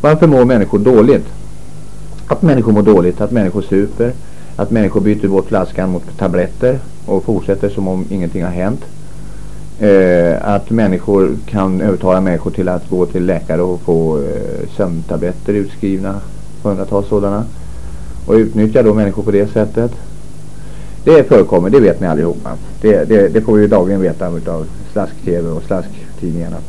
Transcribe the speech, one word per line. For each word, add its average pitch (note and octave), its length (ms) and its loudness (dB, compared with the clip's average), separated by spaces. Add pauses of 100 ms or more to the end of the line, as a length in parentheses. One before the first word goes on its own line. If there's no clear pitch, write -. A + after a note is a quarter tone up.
Varför D#3 260 4
mår B2+ 180 6
människor A2 340 2
dåligt? A#2+ 460 6 (1000)
Att - 140 -2
människor B2+ 300 4
mår G#2 100 4
dåligt, F#2 400 4
att G#2+ 100 -2
människor G2+ 300 0
super, G#2 500 0 (440)
att - 160 -4
människor G#2+ 300 2
byter G2+ 260 2
bort G2 200 2
flaskan F#2+ 420 -2
mot - 280 -6
tabletter G2 640 0 (260)
och G2 180 -2
fortsätter G2+ 460 -2
som G2+ 180 -4
om F#2 220 -2
ingenting F2+ 340 -4
har F2 80 -4
hänt. F#2 300 -2 (1000)
Eh, F#2 680 4
att G2+ 200 -2
människor F#2+ 600 2 (140)
kan F#2+ 360 0
övertala F#2 400 2
människor F2+ 300 -2
till F2+ 180 -2
att F2 200 -4
gå F2+ 160 2
till F2+ 200 -2
läkare F2 360 0
och F2+ 200 -2
få, E2 360 0
eh, - 600 -6
sömntabletter F2 760 -2
utskrivna, G2 600 -2 (480)
hundratals G2+ 440 -2
sådana, G2+ 360 0 (840)
och - 80 2
utnyttja A2 500 4
då G#2 100 4
människor G2+ 300 0
på G#2+ 80 0
det G2+ 160 2
sättet. A2+ 440 -2 (1120)
Det D3+ 240 6
förekommer, F#2+ 420 4
det C3 100 6
vet G2 200 4
ni F#2 80 -2
allihopa. D#2+ 420 -2 (320)
Det, G2 280 4
det, G2+ 180 6
det G#2 140 2
får A2 120 0
vi G#2+ 80 6
ju G#2 60 6
dagligen G2 340 2
veta F2 360 -2
utav D#2+ 300 -6 (260)
slask-T F2 480 -4
V E2 80 -4
och D#2+ 140 -6
Slask-tidningarna. F2 960 -6 (120)